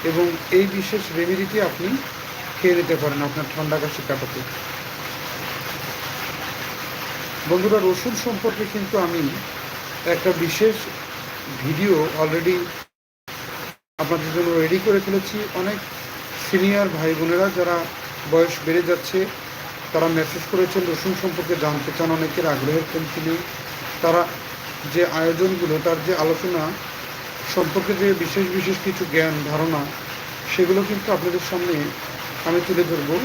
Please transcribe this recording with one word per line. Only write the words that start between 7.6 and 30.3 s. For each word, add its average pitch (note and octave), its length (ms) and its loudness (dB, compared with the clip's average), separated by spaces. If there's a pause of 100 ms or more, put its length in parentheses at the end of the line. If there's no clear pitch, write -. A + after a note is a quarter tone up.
রসুন F#3+ 380 4 (100)
সম্পর্কে G#3+ 480 0
কিন্তু G3+ 240 -2
আমি E3+ 320 2 (760)
একটা F3 340 2
বিশেষ G#3 360 4 (880)
ভিডিও D#3+ 440 4 (120)
already E3 380 2 (1400)
আপনাদের D#3+ 360 0
জন্য E3+ 260 2
রেডি D#3+ 260 4
করে G3+ 140 6
ফেলেছি। G3 540 0
অনেক F#3+ 240 -2 (720)
সিনিয়র G3+ 360 4
ভাই D#3+ 260 2
বোনেরা, E3+ 420 4
যারা F3 240 2 (520)
বয়স E3 200 6 (140)
বেড়ে E3 160 4
যাচ্ছে, F3 440 2 (680)
তারা E3 140 4
মেসেজ E3 340 0 (100)
করেছেন, F#3 300 2
রসুন F3+ 400 0
সম্পর্কে E3+ 400 0
জানতে D3 360 0
চান, D#3+ 140 2
অনেকের D#3+ 360 0
আগ্রহের D3 340 2 (120)
কমতি D#3+ 360 -2
নেই। E3 80 0 (640)
তারা E3+ 260 4 (680)
যে F3 120 4
আয়োজনগুলো, E3 760 2
তার E3 120 4 (120)
যে F#3 80 2
আলোচনা D#3+ 560 0 (840)
সম্পর্কে F#3 380 2
যে F#3+ 200 4
বিশেষ F3 340 0
বিশেষ F#3 360 0
কিছু F#3 280 -2
জ্ঞান, D#3+ 380 2
ধারণা, D3+ 360 2 (680)